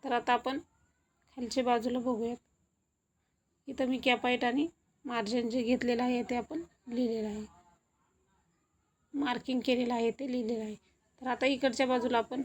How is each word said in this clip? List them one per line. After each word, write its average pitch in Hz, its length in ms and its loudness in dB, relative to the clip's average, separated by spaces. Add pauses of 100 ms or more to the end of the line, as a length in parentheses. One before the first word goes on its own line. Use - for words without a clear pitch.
तर 269 80 -2
आता 240 220 2
आपण 262 260 0 (760)
खालच्या 247 260 -2
बाजूला 240 360 2
बघूयात. 233 360 -2 (1300)
इथं 269 180 -2
मी 254 180 0
कॅप 247 220 2
हाईट 247 180 2
आणि 262 240 2 (380)
मार्जिन 233 440 -2
जे 247 120 0
घेतलेलं 240 420 2
आहे 247 200 0
ते 247 120 -4
आपण 311 260 -6 (260)
लिहिलेलं 226 400 -2
आहे, 214 180 -8 (1700)
मार्किंग 254 520 0
केलेलं 247 280 2
आहे 233 180 2
ते 254 200 -6
लिहिलेलं 226 320 -2
आहे. 214 120 -8 (460)
तर 247 60 -6
आता 254 180 0
इकडच्या 262 420 2
बाजूला 247 300 2
आपण 240 280 0